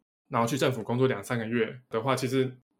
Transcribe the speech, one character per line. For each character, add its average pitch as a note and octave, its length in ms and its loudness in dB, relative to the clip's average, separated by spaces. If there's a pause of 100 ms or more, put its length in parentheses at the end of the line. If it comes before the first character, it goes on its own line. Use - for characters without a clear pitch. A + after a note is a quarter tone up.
(280)
然 B2 120 0
后 A#2 60 4
去 C#3 100 -2
政 C3+ 160 2
府 A2+ 100 -4
工 A#2 140 -2
作 B2+ 120 4
两 G2+ 140 -2
三 B2 140 -4
个 A2+ 80 -4
月 A2+ 360 -2 (100)
的 A2+ 100 -2
话， B2+ 140 0
其 B2+ 140 -2
实 C3 280 0 (240)